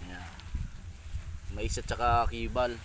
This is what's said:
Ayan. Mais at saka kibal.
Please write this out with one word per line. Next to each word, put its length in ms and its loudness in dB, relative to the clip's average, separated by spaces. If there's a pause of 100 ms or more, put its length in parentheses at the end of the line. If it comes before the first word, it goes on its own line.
Ayan. 240 -8 (1300)
Mais 180 0
at 160 -2
saka 400 6
kibal. 580 2